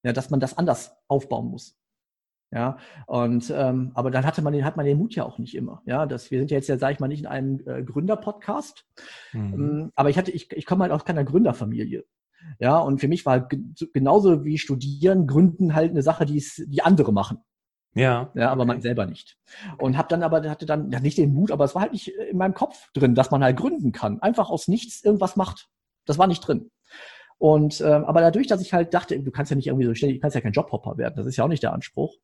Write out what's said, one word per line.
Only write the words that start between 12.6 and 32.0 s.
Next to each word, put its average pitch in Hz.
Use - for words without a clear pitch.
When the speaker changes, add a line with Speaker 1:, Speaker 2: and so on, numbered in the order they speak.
Speaker 1:
und 139
für 139
mich 170
war 127
ge-, -
so, -
genauso 151
wie 151
Studieren, 143
Gründen 160
halt 156
eine 156
Sache, 156
die 147
es, -
die 143
andere 160
machen. 101
Speaker 2:
Ja. 123
Speaker 1:
Ja, 120
aber 131
Speaker 2:
Okay. 120
Speaker 1:
man 120
selber 113
nicht. -
Und 131
hab 165
dann 170
aber, 160
hatte 151
dann, 151
ja, 123
nicht 143
den 147
Mut, 185
aber 147
es 139
war 185
halt 214
nicht 185
in 202
meinem 190
Kopf -
drin, 131
dass 127
man 139
halt 131
gründen 254
kann. -
Einfach 220
aus 170
nichts 226
irgendwas 202
macht. -
Das 147
war 190
nicht 175
drin. -
Und, 151
ähm, 151
aber 160
dadurch, 175
dass 196
ich -
halt 170
dachte, 156
du 135
kannst -
ja 147
nicht 135
irgendwie 131
so 113
ständig, 135
du -
kannst 143
ja 117
kein 104
Jobhopper -
werden, -
das 113
ist 127
ja 113
auch 151
nicht 160
der -
Anspruch. -